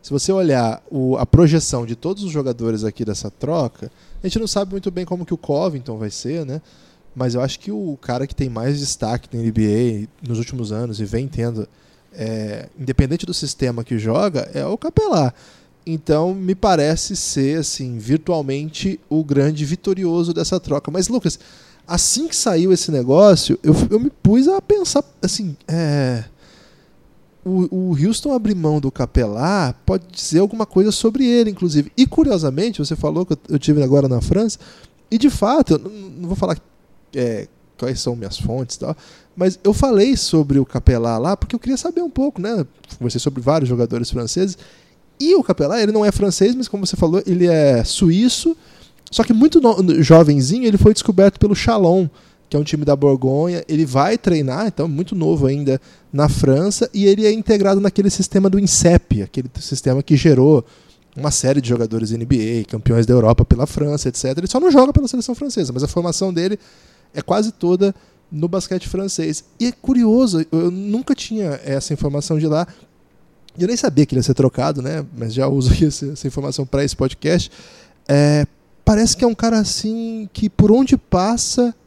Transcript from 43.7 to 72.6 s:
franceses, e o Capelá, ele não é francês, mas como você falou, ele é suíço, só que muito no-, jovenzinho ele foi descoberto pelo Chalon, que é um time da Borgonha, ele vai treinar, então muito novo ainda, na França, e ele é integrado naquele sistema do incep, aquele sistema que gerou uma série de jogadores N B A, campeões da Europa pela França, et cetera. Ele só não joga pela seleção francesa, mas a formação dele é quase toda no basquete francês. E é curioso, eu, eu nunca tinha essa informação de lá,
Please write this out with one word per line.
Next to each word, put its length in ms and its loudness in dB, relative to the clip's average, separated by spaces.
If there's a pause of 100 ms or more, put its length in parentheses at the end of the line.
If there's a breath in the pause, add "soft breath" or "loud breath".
franceses, 480 -4 (600 soft breath)
e 160 2
o 80 4
Capelá, 400 0
ele 80 2
não 140 2
é 80 4
francês, 420 2
mas 140 -4
como 180 -6
você 100 -4
falou, 300 2
ele 200 2
é 360 4
suíço, 720 2 (560 soft breath)
só 140 2
que 80 2
muito 260 6
no-, 440 4
jovenzinho 640 6
ele 100 4
foi 160 8
descoberto 480 2
pelo 160 2
Chalon, 520 2 (400 soft breath)
que 80 -4
é 40 2
um 20 -2
time 220 -4
da 100 4
Borgonha, 720 2
ele 200 0
vai 320 0
treinar, 480 -2
então 200 -4
muito 300 -6
novo 300 0
ainda, 340 0 (320 soft breath)
na 160 2
França, 640 0
e 140 2
ele 200 4
é 60 4
integrado 480 2
naquele 300 2
sistema 400 0
do 100 2
incep, 640 2
aquele 280 -8 (100)
sistema 420 -2
que 120 2
gerou 500 6 (520 soft breath)
uma 140 -4
série 300 0
de 80 -6
jogadores 440 -2
N 120 -4
B 360 0
A, 100 -8
campeões 360 0
da 80 4
Europa 320 6
pela 200 2
França, 420 -4
et 80 -6
cetera. 240 -4
Ele 60 -6
só 140 0
não 100 4
joga 220 6
pela 160 2
seleção 260 -6
francesa, 380 -4
mas 100 -2
a 60 -2
formação 440 -2
dele 260 -2 (540 soft breath)
é 80 -8
quase 300 0
toda 440 0 (360 soft breath)
no 160 -4
basquete 400 -4
francês. 560 -6 (160)
E 80 0
é 60 -2
curioso, 800 2
eu, 80 2
eu 100 2
nunca 440 -2
tinha 500 -6
essa 280 -4
informação 460 -2
de 80 0
lá, 220 0 (880 loud breath)